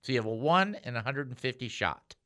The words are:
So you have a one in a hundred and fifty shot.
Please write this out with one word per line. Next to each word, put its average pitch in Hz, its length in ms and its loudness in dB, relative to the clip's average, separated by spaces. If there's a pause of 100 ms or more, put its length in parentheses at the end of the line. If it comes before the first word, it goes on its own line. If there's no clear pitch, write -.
So - 120 -2
you 127 40 4
have 113 80 2
a 110 80 -2
one 180 500 4
in 120 120 -6
a 113 80 -2
hundred 135 240 -4
and 123 100 -10
fifty 127 300 -4
shot. - 480 -4 (100)